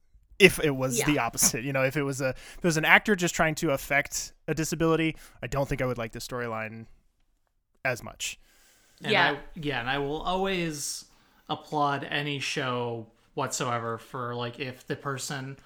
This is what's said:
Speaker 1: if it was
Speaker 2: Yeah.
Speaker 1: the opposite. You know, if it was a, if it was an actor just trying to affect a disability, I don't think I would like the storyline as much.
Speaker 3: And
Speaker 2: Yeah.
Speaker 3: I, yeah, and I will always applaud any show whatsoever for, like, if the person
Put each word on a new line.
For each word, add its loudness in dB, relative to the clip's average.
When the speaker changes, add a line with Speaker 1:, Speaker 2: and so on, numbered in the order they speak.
Speaker 1:
if 10
it 4
was 0
Speaker 2:
Yeah. 2
Speaker 1:
the 4
opposite. 2
You -2
know, 4
if 2
it 2
was -2
a, 2
if -8
it -18
was 4
an 2
actor 6
just 0
trying 2
to 0
affect -2
a 0
disability, 2
I -6
don't 0
think -2
I 0
would -2
like -6
the -10
storyline -8
as -2
much. -10
Speaker 3:
And 0
Speaker 2:
Yeah. 6
Speaker 3:
I, -4
yeah, -4
and -4
I 0
will -2
always -2
applaud 0
any -2
show -2
whatsoever -2
for, -8
like, -6
if -10
the -2
person -6